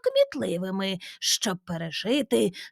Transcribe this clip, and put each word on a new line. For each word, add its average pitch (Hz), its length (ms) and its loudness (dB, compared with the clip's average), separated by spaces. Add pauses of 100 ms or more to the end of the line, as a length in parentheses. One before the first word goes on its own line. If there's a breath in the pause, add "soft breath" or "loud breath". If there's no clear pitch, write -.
кмітливими, 196 960 2 (220 loud breath)
щоб - 380 0
пережити 202 960 0 (200 loud breath)